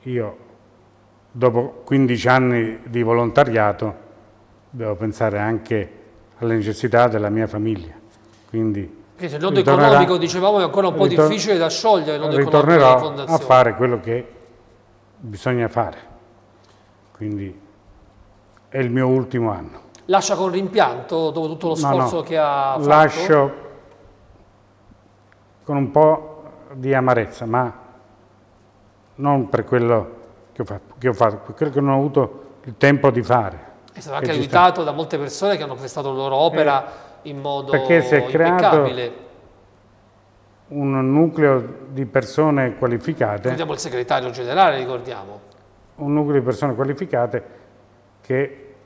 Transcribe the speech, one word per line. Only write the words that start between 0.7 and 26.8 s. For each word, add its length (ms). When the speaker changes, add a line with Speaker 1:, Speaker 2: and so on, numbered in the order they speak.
Speaker 1:
dopo 520
quindici 440
anni 560
di 180
volontariato 960
devo 260
pensare 440
anche 500
alle 180
necessità 520
della 220
mia 180
famiglia. 460
Quindi 340
Speaker 2:
Quindi 140
se 80
il 40
nodo 140
Speaker 1:
ritornerà, 320
Speaker 2:
economico, 300
dicevamo, 420
è 40
ancora 260
un 60
po' 100
Speaker 1:
ritor-, 220
Speaker 2:
difficile 300
da 120
sciogliere, 480
il 40
nodo 160
economico 220
Speaker 1:
ritornerò 280
Speaker 2:
della 120
fondazione. 440
Speaker 1:
a 20
fare 300
quello 260
che 260
bisogna 500
fare. 300
Quindi 480
è 100
il 140
mio 160
ultimo 420
anno. 300
Speaker 2:
Lascia 300
con 160
rimpianto 800
dopo 160
tutto 220
lo 40
Speaker 1:
No, 60
Speaker 2:
sforzo 380
Speaker 1:
no. 40
Speaker 2:
che 160
ha 380
fatto? 120
Speaker 1:
Lascio 680
con 140
un 120
po' 440
di 200